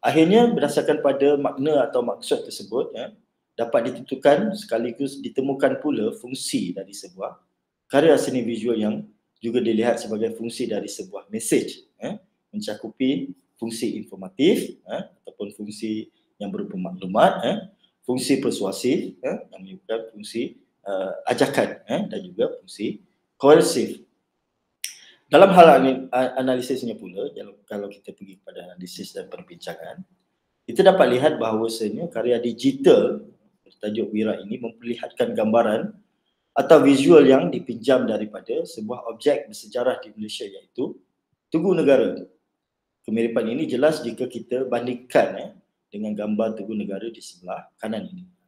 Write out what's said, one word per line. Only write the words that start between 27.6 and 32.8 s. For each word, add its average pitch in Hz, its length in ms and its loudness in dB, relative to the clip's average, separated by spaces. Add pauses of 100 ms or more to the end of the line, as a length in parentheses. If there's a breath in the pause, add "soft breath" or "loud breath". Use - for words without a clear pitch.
kalau 101 240 -8
kita - 240 -20
pergi 95 240 -20
kepada 90 320 -20
analisis 90 400 -16
dan 92 160 -14
perbincangan, 87 800 -16 (640)
kita 190 180 4
dapat 127 320 4
lihat 143 220 0
bahawasanya 113 720 -4
karya 117 260 -2
digital 123 880 2 (400)